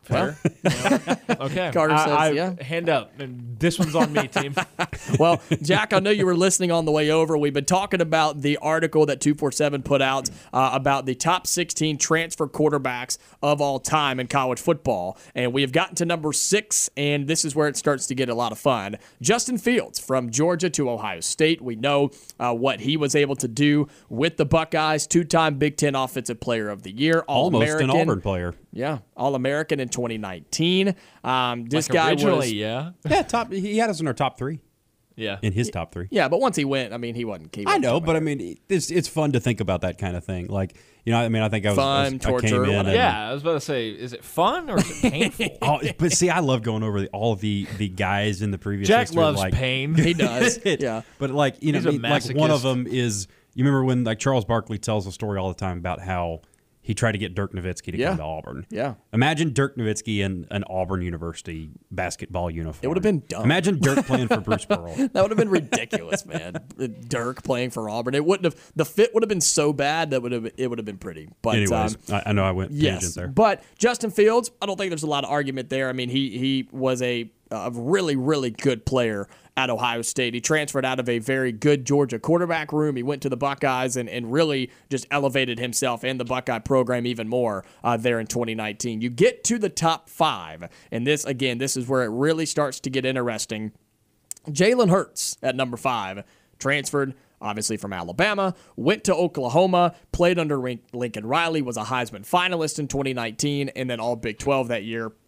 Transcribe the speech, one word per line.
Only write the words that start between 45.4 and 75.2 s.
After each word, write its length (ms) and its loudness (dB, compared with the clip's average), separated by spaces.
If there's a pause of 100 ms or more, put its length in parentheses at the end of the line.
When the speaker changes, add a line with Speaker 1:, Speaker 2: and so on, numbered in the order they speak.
Speaker 3:
<laughs> 20 -6
Oh, 180 0 (200)
but 140 2
see, 180 2
I 80 2
love 240 2
going 180 -2
over 200 -2
the, 80 -4
all 260 0
the, 320 -2 (100)
the 120 -2
guys 520 -2
in 80 -2
the 80 -4
previous 300 -4
Speaker 1:
Jack 140 6
Speaker 3:
history, 200 -2
Speaker 1:
loves 160 2
Speaker 3:
like 160 0
Speaker 1:
pain. 400 -2
Speaker 2:
He 220 4
does. 460 0
Speaker 3:
<laughs> 40 -8
Speaker 2:
Yeah. 380 -2 (160)
Speaker 3:
But, 100 -4
like, 320 0
you 120 0
know, 40 2
Speaker 1:
He's 80 0
a 40 4
Speaker 3:
I 20 2
mean, 100 0
like, 220 0 (100)
one 160 4
of 120 4
Speaker 1:
masochist. 20 -6
Speaker 3:
them 240 0
is, 400 -2 (260)
you 100 0
remember 220 4
when, 200 2
like, 120 -2
Charles 280 0
Barkley 340 0
tells 260 -2
the 60 -8
story 260 -4
all 120 -2
the 40 -6
time 240 -6
about 240 -6
how 400 -4 (440)
he 80 -2
tried 200 0
to 40 -4
get 160 -6
Dirk 200 -4
Nowitzki 400 -8
to 40 -4
Speaker 2:
Yeah. 120 0
Speaker 3:
come 80 -2
to 60 -6
Auburn. 460 -10
Speaker 2:
Yeah. 260 -6 (180)
Speaker 3:
Imagine 400 2
Dirk 240 0
Nowitzki 420 -4
in 320 -2
an 180 -4
Auburn 320 -2
University 680 -8 (220)
basketball 600 -6
uniform. 300 -8
Speaker 2:
It 80 -4
would 80 -2
have 60 -2
been 260 2
dumb. 160 -4
Speaker 3:
Imagine 340 2
Dirk 260 4
playing 220 0
for 140 0
Speaker 2:
<laughs> 0 -
Speaker 3:
Bruce 240 -2
Pearl. 280 -2
Speaker 2:
That 200 0
would 180 4
have 60 0
been 120 4
ridiculous, 760 -2
man. 320 -8 (200)
<laughs> 300 -8
Dirk 340 -4
playing 280 -2
for 200 -6
Auburn. 260 -2
It 100 2
wouldn't 180 2
have, 320 -4
the 80 2
fit 300 2
would 100 4
have 60 -2
been 100 2
so 320 2
bad 380 0
that 120 0
would 120 -4
have, 240 -4
it 120 -2
would 80 -4
have 80 -8
been 120 -10
pretty. 320 -12 (120)
But, 140 0
Speaker 3:
Anyways, 160 4 (240)
Speaker 2:
um, 60 -20 (100)
Speaker 3:
I, 140 -2
I 80 0
know 100 4
I 80 2
went 200 -2
Speaker 2:
yes. 240 2
Speaker 3:
tangent 200 -6
there. 140 -8
Speaker 2:
But 340 4 (140)
Justin 340 0
Fields, 400 4 (100)
I 40 -4
don't 100 -4
think 140 -4
there's 140 -4
a 40 -2
lot 160 0